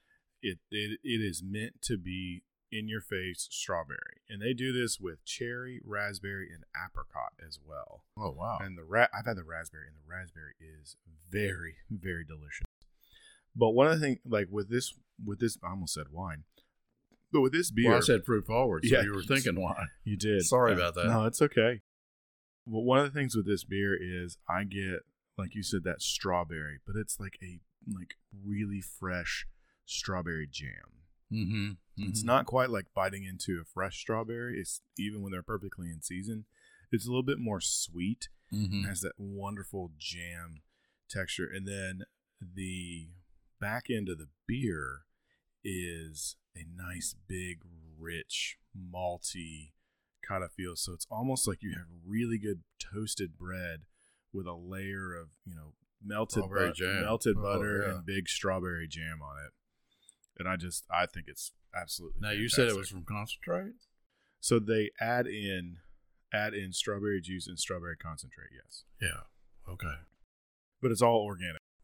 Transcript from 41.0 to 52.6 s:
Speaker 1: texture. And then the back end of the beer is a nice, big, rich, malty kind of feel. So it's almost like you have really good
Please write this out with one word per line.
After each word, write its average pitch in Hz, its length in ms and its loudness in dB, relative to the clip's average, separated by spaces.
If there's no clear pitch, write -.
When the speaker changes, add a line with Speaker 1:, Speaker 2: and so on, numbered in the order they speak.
Speaker 1:
texture. 92 400 -2
And 95 200 -6
then 95 360 -6
the 90 680 -6
back 110 300 -4
end 107 180 0
of 87 100 -4
the 76 100 -16
beer 82 580 -2
is 85 760 -6
a 80 80 -12
nice, 87 500 -6
big, 90 340 -6
rich, - 600 -6
malty 87 960 -6
kind 95 220 -2
of 82 80 -10
feel. 87 240 -6
So - 160 -4
it's - 180 -8
almost 123 380 0
like 95 140 -4
you 98 100 -4
have 90 140 -8
really 113 320 0
good 98 240 -2